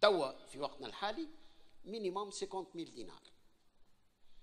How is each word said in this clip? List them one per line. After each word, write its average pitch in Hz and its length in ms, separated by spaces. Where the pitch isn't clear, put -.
توا 180 440
في - 140
وقتنا 135 280
الحالي 220 400
مينيموم 202 460
سيكونت 190 440
ميل 160 180
دينار. 101 280